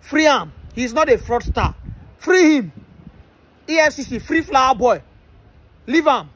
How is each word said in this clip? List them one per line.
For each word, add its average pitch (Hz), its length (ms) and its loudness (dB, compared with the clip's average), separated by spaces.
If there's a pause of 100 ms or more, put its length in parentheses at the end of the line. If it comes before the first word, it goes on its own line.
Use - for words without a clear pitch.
Free 311 260 0
am. 220 240 2 (220)
He 233 100 -6
is 233 100 -8
not 311 160 0
a 233 80 4
fraudster. 233 580 -4 (420)
Free 330 380 4
him. 196 160 -4 (960)
E 320 100 0
F 311 140 2
C 277 100 -12
C, 240 160 -8
free 320 220 -4
Flower 262 340 0
Boy. 202 260 0 (880)
Leave 302 200 0
am. 208 280 0